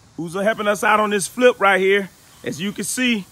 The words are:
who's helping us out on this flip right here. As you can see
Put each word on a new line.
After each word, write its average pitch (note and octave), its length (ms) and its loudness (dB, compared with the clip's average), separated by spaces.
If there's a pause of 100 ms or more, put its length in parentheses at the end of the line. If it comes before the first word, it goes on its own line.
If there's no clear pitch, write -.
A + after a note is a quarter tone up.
(180)
who's E3 160 -10
helping G#3 340 -2
us G#3 160 -2
out G#3+ 160 4
on G#3+ 80 0
this G3+ 180 -2
flip B3 320 2
right G3 220 4
here. G3 300 2 (340)
As B2 160 -8
you G3+ 120 -6
can G3+ 120 -8
see A#3 480 -2